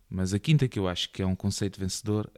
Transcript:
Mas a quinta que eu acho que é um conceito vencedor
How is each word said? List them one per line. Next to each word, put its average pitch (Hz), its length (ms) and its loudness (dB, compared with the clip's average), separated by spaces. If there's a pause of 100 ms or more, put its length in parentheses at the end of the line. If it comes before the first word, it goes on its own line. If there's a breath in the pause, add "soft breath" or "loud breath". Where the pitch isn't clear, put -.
Mas 92 240 -2
a 104 60 0
quinta 143 280 4
que - 100 -6
eu 95 100 0
acho 90 240 -4
que - 120 -6
é - 20 0
um 92 100 2
conceito 98 440 -4
vencedor 104 580 -2